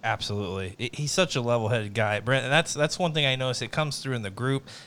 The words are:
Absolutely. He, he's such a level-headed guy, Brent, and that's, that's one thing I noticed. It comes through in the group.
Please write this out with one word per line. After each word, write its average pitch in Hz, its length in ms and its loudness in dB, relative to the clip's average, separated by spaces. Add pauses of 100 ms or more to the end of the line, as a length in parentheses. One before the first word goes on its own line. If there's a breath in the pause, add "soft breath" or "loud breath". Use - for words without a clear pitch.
Absolutely. 98 760 -2
He, 120 160 -4
he's 147 180 -4
such 185 240 2
a 131 60 0
level-headed 113 520 2
guy, 104 280 2
Brent, 127 240 2
and 131 80 0
that's, 165 200 2
that's 151 240 0
one 170 160 0
thing 151 120 2
I 131 100 4
noticed. 131 260 0
It 117 120 -4
comes 151 260 -2
through 135 160 -2
in 117 60 -2
the 101 80 -4
group. 127 360 0 (220 loud breath)